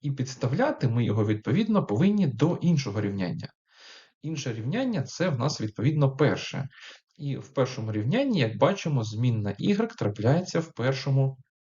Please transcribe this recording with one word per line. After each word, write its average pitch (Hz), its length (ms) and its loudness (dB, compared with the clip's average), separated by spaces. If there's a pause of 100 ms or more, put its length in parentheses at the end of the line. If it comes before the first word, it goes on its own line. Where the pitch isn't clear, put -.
І 143 100 -4
підставляти 147 760 -2
ми 113 180 2
його, 104 200 2
відповідно, 160 600 2
повинні 185 420 2
до 147 280 2
іншого 120 460 0
рівняння. 98 460 -4 (760)
Інше 143 320 -6
рівняння — 175 500 -2
це - 260 -2
в 123 100 0
нас, 143 220 -2
відповідно, 135 540 2
перше. - 520 0 (500)
І 139 200 -6
в 127 100 -12
першому 110 440 -2
рівнянні, 180 480 0
як 107 180 0
бачимо, 143 460 2
змінна 107 540 0
ігрек 208 380 0
трапляється 127 640 0
в - 140 -6
першому 135 640 0 (380)